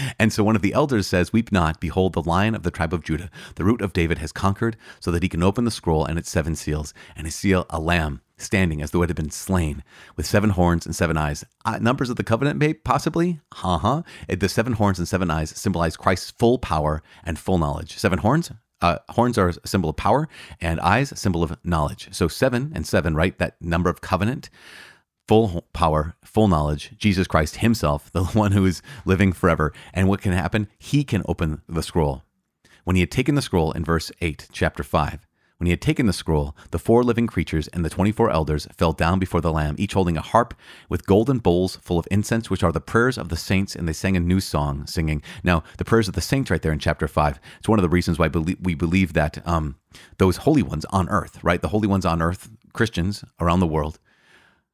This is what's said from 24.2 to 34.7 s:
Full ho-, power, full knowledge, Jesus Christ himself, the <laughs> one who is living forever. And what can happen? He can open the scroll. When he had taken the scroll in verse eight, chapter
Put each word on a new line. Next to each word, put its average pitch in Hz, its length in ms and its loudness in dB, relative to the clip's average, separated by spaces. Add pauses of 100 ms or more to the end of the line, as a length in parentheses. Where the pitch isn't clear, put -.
Full 110 180 6
ho-, 85 260 -4
power, 80 520 0
full 107 240 2
knowledge, 76 500 0
Jesus 95 300 2
Christ 80 300 0
himself, 80 520 0
the 87 140 -2
<laughs> 87 80 -6 (100)
one 101 80 2
who 98 160 4
is 87 160 0 (220)
living 92 280 4
forever. 78 400 2 (220)
And 95 140 2
what 98 120 0
can 95 120 0
happen? 92 340 0 (100)
He - 280 0
can 117 240 -2
open 78 400 -4
the 82 160 -4
scroll. 73 400 -2 (580)
When 90 140 0
he 90 40 4
had 85 120 0
taken 135 240 0
the 139 60 0
scroll 80 280 0
in 85 140 -4
verse 82 260 -2 (100)
eight, 80 300 -6
chapter - 320 -2